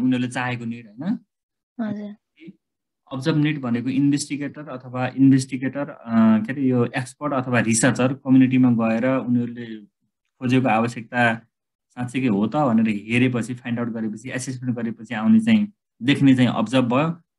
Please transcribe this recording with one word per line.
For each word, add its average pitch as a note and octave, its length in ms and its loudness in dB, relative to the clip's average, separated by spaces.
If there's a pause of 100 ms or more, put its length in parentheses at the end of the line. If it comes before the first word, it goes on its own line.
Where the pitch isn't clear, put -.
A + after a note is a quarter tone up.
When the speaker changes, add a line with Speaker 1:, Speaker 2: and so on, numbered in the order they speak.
Speaker 1:
उनीहरूले B2+ 240 0
चाहेको B2 380 -6
need, A#2 220 -10
होइन? C3+ 320 -6 (600)
Speaker 2:
हजुर। G#3 360 -8 (960)
Speaker 1:
Observe C#3+ 260 -2
need D3 240 0
भनेको A#2+ 280 -4
investigator C#3+ 800 -2
अथवा B2+ 400 -8
investigator, C3+ 840 2
अ, - 160 -20 (400)
के C3+ 60 -8
अरे, C#3 100 -6
यो B2+ 240 2
expert C3+ 480 -6
अथवा B2 260 0
researcher A#2 540 2
कम्युनिटीमा B2+ 580 4
गएर A2+ 340 0
उनीहरूले A#2+ 920 -4 (440)
खोजेको B2+ 300 0
आवश्यकता A#2 680 0 (540)
साँच्चीकै B2+ 380 -4
हो G#2 200 2
त A2 80 -6
भनेर A2+ 320 2
हेरेपछि, A#2 680 -2
find A#2+ 260 -8
out A#2 100 -4
गरेपछि, A2 400 -8
assessment B2+ 480 -6
गरेपछि A#2 360 -8
आउने A2 260 4
चाहिँ, G#2+ 340 2 (300)
देख्ने C3+ 320 4
चाहिँ A#2+ 140 4
observe A#2 440 0
भयो। D#3+ 320 -2 (140)